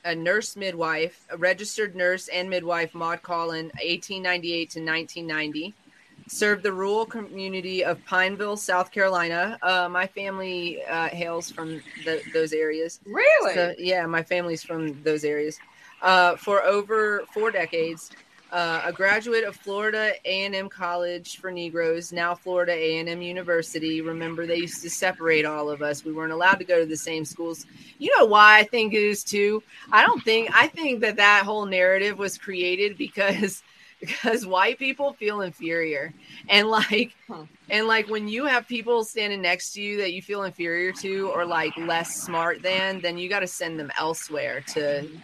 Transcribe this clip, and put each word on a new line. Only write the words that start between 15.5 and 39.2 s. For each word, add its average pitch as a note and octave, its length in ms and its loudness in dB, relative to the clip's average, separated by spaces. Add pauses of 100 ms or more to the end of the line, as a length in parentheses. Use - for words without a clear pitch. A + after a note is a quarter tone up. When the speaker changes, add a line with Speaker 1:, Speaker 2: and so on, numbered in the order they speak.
Speaker 1:
Uh, F3+ 360 6
for G3+ 260 2
over G#3 640 2 (100)
four A3 160 0
decades, E3 600 -4 (400)
uh, E3 320 -2
a F3 80 -2
graduate G#3+ 500 2
of G3+ 140 -6
Florida G#3+ 560 -2 (120)
A F#3+ 200 -2
and G3 100 -6
M G3 140 -4
College F3 680 -6
for F#3 120 -8
Negroes, E3+ 600 -2
now F3 200 0
Florida F3 400 0
A D#3+ 280 0
and E3 80 -6
M E3+ 120 -8
University. E3 840 -2
Remember, E3 440 -6
they E3+ 120 0
used E3+ 240 -6
to E3+ 80 -10
separate E3 540 2
all D3+ 240 -2
of D3 140 -4
us. D3 220 -4
We D#3 80 -6
weren't D#3+ 200 -4
allowed F#3 280 6
to - 40 -8
go F3 140 4
to E3 80 2
the D#3 100 -4
same D#3+ 280 -6
schools. E3 420 -10 (320)
You G4+ 180 0
know G#4+ 100 10
why G#3+ 340 10
I - 20 4
think A3 320 0
it G#3+ 80 4
is, G#3 220 0
too? G#3 400 0 (260)
I - 160 8
don't A#4 160 2
think, A3+ 320 2
I B3+ 140 8
think C#4+ 320 -2
that G#3+ 160 0
that G3+ 280 8
whole G#3 220 -2
narrative F#3+ 520 4
was G3 200 -4
created F#3 580 -2
because, G3 680 -2 (180)
<laughs> - 180 -20
because A3 460 -2
white F#3+ 320 2
people C4+ 360 -2
feel G#3 260 -4
inferior. E3 720 -4 (340)
And, G3+ 220 6
like, A3 440 2 (140)
Speaker 2:
Huh. D#3+ 180 -14 (220)
Speaker 1:
and, G#3+ 200 0
like, A3 200 2
when G#3+ 200 -4
you A#3 160 -4
have B3 240 0
people A#3 340 0
standing G#3 400 -4